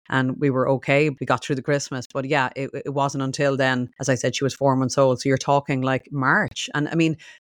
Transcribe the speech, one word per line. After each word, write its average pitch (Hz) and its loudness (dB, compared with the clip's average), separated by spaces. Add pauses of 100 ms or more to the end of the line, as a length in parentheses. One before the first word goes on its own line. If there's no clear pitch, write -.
and 131 0
we 143 2
were 127 0
okay. 143 2
We 135 -8
got 127 0
through 143 -2
the 127 -6
Christmas. 139 -4
But 135 -4
yeah, 135 0
it, 135 -6 (160)
it 135 -6
wasn't 139 0
until 139 0
then, 127 0 (100)
as - -4
I 131 4
said, 127 -2
she 139 -4
was 131 0
four 135 2
months 131 0
old. 131 2
So - -2
you're 135 4
talking, 139 0
like, 131 -2
March. 143 0
And 147 -2
I - -6
mean, 160 2 (320)